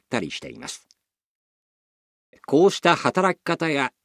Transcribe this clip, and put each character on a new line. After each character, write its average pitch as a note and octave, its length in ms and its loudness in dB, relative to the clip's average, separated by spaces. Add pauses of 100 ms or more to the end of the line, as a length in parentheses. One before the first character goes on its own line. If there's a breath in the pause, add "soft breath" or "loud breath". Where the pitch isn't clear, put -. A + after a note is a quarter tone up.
た A#2+ 100 -2
り D#2+ 120 -6
し - 80 -12
て - 120 -14
い - 80 -20
ま - 80 -16
す。 - 200 -16 (1600)
こ E3 220 4
う F#3+ 40 4
し - 100 -6
た F3 140 4
働 F#3 440 0
き - 40 -20
方 E3+ 260 -2
や C#3 220 -2 (120)